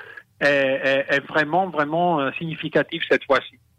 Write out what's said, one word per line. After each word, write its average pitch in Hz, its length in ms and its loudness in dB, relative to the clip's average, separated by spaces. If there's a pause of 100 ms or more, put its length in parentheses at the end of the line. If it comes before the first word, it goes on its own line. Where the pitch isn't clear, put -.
(400)
est, 156 80 2
est, 135 580 2 (100)
est 139 100 -2
vraiment, 156 440 0
vraiment, 160 500 2
euh, 135 180 0
significative 160 600 -2 (100)
cette 135 140 -4
fois-ci. - 340 -2 (200)